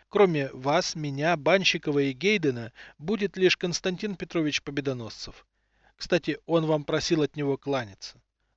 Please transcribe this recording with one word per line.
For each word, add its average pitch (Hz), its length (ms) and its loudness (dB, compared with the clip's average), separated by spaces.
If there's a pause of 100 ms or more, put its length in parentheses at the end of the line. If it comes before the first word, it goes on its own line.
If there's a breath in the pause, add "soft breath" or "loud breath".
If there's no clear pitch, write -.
Кроме 170 440 4
вас, 143 440 0
меня, 151 400 0
Банщикова 156 640 2
и 139 120 0
Гейдена 135 600 0 (260 loud breath)
будет 196 380 -4
лишь 185 200 4
Константин 185 600 -4
Петрович 160 440 -2
Победоносцев. 135 840 -8 (480)
Кстати, - 520 -2
он 160 200 2
вам 156 160 2
просил 156 400 0
от 139 140 -2
него 139 200 -2
кланяться. 123 640 -6 (360)